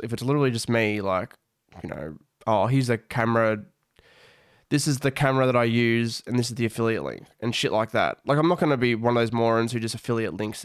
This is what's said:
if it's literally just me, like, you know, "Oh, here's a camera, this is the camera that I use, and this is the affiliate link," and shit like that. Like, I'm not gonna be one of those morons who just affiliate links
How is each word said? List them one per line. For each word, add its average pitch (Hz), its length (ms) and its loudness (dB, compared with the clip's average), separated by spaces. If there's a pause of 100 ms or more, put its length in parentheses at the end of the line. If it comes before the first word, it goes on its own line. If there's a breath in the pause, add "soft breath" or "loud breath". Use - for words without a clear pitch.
if 117 80 -6
it's 113 100 -6
literally 139 300 2
just 117 160 -4
me, 110 320 2
like, 95 340 -4 (480)
you - 60 -10
know, 76 280 -10 (300)
"Oh, 107 200 2
here's 127 240 2
a 113 80 0
camera, 113 600 0 (1120 soft breath)
this 143 180 0
is 139 120 0
the 139 100 0
camera 131 360 2
that 123 100 2
I 120 80 4
use, 117 640 2
and 123 120 0
this 120 120 0
is 107 60 -8
the 117 100 -2
affiliate 113 380 -2
link," 60 200 -10 (160)
and 117 140 -4
shit - 180 -2
like 110 200 -2
that. 92 340 0
Like, 143 120 2
I'm 160 100 4
not 175 120 2
gonna 147 160 2
be 120 180 2
one 117 220 0
of 117 40 2
those 113 120 0
morons 117 400 2
who 120 80 -4
just 113 140 -6
affiliate 113 400 -4
links 107 300 -8